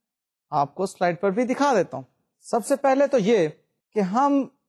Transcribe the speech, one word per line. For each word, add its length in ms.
آپ 240
کو 100
slide 360
پر 100
بھی 140
دکھا 280
دیتا 240
ہوں۔ 60
سب 200
سے 100
پہلے 320
تو 100
یہ 300
کہ 40
ہم 440